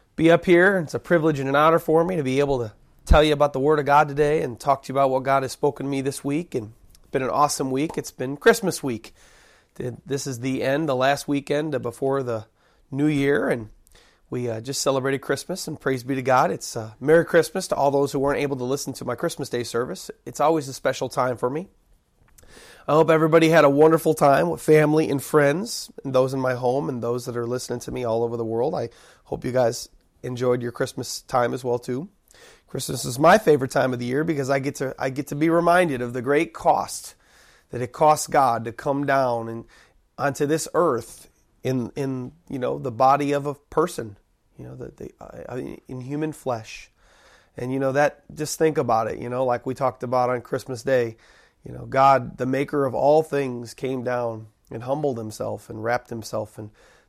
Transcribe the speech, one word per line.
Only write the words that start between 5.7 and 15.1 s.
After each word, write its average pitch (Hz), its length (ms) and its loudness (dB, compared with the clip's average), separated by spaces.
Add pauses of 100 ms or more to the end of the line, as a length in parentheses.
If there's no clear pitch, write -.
to 139 40 -6
me 139 100 -2
this 131 240 -6
week. 147 320 -4
And 110 160 -8 (220)
it's - 180 -20
been 135 100 0
an 131 80 -2
awesome 143 400 0
week. 139 260 -4
It's - 140 -8
been 131 260 -8
Christmas 214 460 2
week. 123 320 -6 (640)
Th-, 123 180 -8 (100)
this 135 220 -6
is 127 140 -8
the 131 240 -4
end, 143 240 0
the 131 80 0
last 135 320 0
weekend 143 540 -2
before 135 420 -4
the 113 220 -6 (440)
New 139 160 -2
Year, 147 420 2
and 117 200 -2 (640)
we, 123 180 -6
uh, 110 120 -6
just 131 200 -8
celebrated 135 380 0